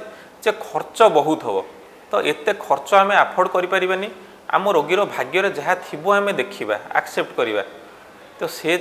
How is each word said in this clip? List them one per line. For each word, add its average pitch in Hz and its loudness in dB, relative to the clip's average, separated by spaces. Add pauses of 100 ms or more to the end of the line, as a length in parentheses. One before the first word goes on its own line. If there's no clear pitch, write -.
(420)
ଯେ 214 2 (160)
ଖର୍ଚ୍ଚ - -8 (200)
ବହୁତ 156 2
ହବ, 101 -2 (520)
ତ - -6 (180)
ଏତେ 202 -2 (140)
ଖର୍ଚ୍ଚ - 0 (120)
ଆମେ 196 2 (100)
ଆଫୋର୍ଡ 180 0
କରିପାରିବାନି, 185 0 (480)
ଆମ 185 2 (120)
ରୋଗୀର 160 2 (140)
ଭାଗ୍ୟରେ 165 0
ଯାହା 156 0 (120)
ଥିବ 151 -12 (140)
ଆମେ 202 0
ଦେଖିବା, 107 -4 (220)
ଆକ୍ସେପ୍ଟ - -4
କରିବା। 110 0 (760)
ତ - -8 (160)
ସେ 160 -4 (100)